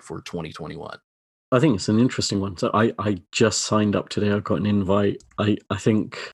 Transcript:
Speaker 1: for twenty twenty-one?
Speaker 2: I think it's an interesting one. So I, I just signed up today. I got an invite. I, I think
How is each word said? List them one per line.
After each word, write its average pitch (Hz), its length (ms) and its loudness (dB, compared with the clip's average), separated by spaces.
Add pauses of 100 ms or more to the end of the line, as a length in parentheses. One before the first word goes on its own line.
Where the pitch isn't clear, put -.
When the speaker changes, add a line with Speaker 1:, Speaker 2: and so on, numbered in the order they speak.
Speaker 1:
for - 220 -12
twenty 80 300 -10
twenty-one? 82 460 -14 (540)
Speaker 2:
I 127 80 6
think 135 160 4
it's - 120 -4
an 107 120 4
interesting 110 400 0
one. 95 160 -6
So - 180 -2
I, 113 240 4
I 104 200 -2 (120)
just - 360 2
signed 104 280 2
up - 140 -2
today. 104 240 0
I 104 80 0
got - 180 -2
an 101 80 -2
invite. 101 560 0 (160)
I, 104 180 2 (140)
I 110 60 -2
think 107 420 0 (160)